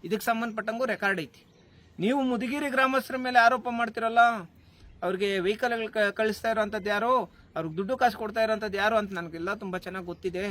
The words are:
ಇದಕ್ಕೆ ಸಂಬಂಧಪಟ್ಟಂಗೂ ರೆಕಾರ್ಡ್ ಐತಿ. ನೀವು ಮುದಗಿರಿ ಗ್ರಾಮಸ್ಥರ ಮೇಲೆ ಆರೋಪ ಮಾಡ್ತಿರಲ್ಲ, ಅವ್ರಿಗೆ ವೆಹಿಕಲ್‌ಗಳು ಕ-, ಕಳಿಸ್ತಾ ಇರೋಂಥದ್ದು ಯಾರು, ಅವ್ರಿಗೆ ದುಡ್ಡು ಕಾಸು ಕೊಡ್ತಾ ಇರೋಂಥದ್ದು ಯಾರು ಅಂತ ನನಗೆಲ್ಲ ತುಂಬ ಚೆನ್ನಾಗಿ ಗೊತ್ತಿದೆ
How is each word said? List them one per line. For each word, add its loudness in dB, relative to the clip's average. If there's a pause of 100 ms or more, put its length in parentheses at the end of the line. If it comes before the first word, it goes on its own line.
ಇದಕ್ಕೆ -4
ಸಂಬಂಧಪಟ್ಟಂಗೂ -2
ರೆಕಾರ್ಡ್ -2
ಐತಿ. -14 (580)
ನೀವು 2
ಮುದಗಿರಿ -2
ಗ್ರಾಮಸ್ಥರ 2
ಮೇಲೆ 4
ಆರೋಪ 4
ಮಾಡ್ತಿರಲ್ಲ, 0 (840)
ಅವ್ರಿಗೆ 0
ವೆಹಿಕಲ್‌ಗಳು -2
ಕ-, 2
ಕಳಿಸ್ತಾ -2
ಇರೋಂಥದ್ದು -2
ಯಾರು, 2 (420)
ಅವ್ರಿಗೆ -4
ದುಡ್ಡು -2
ಕಾಸು 4
ಕೊಡ್ತಾ -2
ಇರೋಂಥದ್ದು -2
ಯಾರು 2
ಅಂತ -2
ನನಗೆಲ್ಲ -6
ತುಂಬ -6
ಚೆನ್ನಾಗಿ -8
ಗೊತ್ತಿದೆ -6